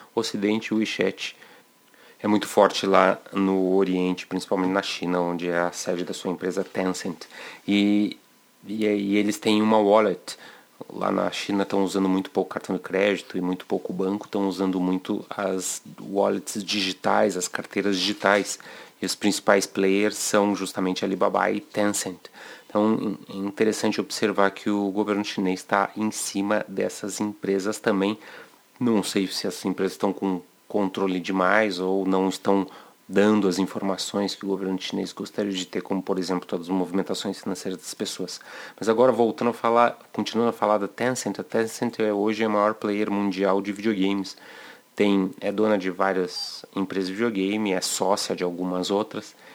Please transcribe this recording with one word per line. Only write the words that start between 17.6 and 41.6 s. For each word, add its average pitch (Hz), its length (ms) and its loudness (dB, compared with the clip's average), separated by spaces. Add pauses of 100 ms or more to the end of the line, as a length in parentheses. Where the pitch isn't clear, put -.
digitais. 101 580 2 (440)
E - 40 -4
os 92 100 -4
principais 101 500 4
players 101 500 2
são 101 400 2
justamente 92 480 -2
Alibaba 95 480 2
e 104 80 -2
Tencent. 104 600 -2 (500)
Então, 107 480 2 (120)
é - 60 -12
interessante 101 640 0
observar 101 520 0
que - 180 -4
o 101 220 2
governo 104 340 0
chinês 92 360 -2
tá 101 360 0
em 107 120 0
cima 104 600 -2
dessas 98 500 -4
empresas 101 600 -2
também. 104 380 2 (600)
Não 113 240 2
sei 98 240 0
se - 180 -6
essas 98 200 -6
empresas 92 280 -2
estão 98 200 0
com 92 280 -2 (280)
controle 95 500 0
demais 95 600 2
ou 95 260 0
não 95 240 2
estão 98 360 0 (400)
dando 101 440 4
as 90 100 2
informações 98 720 -2
que - 120 -12
o - 20 -4
governo 95 320 -2
chinês 95 320 -4
gostaria 101 400 -4
de 92 160 -4
ter, 98 140 -6
como, 98 200 -2
por 95 160 -2
exemplo, 90 300 -2
todas 85 200 -6
as 90 60 -2
movimentações 92 680 -2
financeiras 92 380 -6
das - 140 -12
pessoas. - 460 -6 (400)
Mas 98 80 0
agora, 117 240 6
voltando 117 380 2
a 113 40 0
falar, 117 460 4 (140)
continuando 113 380 0
a - 20 -12
falar 107 240 4
da 101 100 -2
Tencent, 120 520 -4
a 98 40 -8
Tencent 113 560 -2